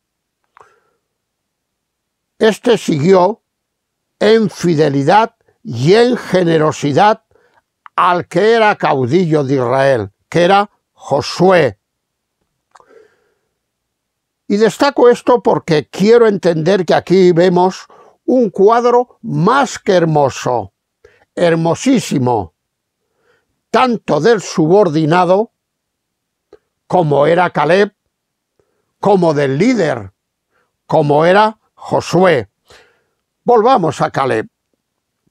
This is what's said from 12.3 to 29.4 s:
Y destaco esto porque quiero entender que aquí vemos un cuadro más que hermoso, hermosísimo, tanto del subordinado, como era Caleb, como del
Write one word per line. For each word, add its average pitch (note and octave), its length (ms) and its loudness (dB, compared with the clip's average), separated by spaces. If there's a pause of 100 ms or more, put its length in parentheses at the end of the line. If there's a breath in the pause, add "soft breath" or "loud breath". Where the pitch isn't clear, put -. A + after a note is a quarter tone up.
Y G3+ 80 -2
destaco A#3+ 540 2
esto B3 340 0
porque D#3+ 460 -2
quiero A3+ 360 2
entender F3 600 -2
que F3+ 80 0
aquí F3+ 400 2
vemos F3+ 540 0 (360 soft breath)
un B3 280 0
cuadro A#3+ 720 0
más F#3 580 -2
que - 160 -4
hermoso, C#3 760 -2 (640 soft breath)
hermosísimo, E3 1160 -2 (1160)
tanto A3+ 520 -2
del A3 180 2
subordinado, F3 1120 0 (1400)
como D3 400 0
era E3+ 220 0
Caleb, F3+ 440 -2 (1080)
como F3 320 0
del C#3+ 240 -2